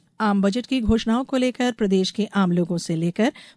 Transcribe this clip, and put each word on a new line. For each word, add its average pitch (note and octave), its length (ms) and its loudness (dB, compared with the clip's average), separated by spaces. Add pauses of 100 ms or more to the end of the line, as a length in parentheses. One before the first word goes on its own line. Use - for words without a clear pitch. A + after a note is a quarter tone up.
(220)
आम G3+ 200 2
बजट G3+ 240 0
की C4 160 -2
घोषणाओं A3+ 420 0
को C4 140 -4
लेकर B3 340 0
प्रदेश F#3+ 400 0
के - 140 -2
आम F#3+ 260 0
लोगों F3 260 0
से E3 180 -4
लेकर F3 380 0 (240)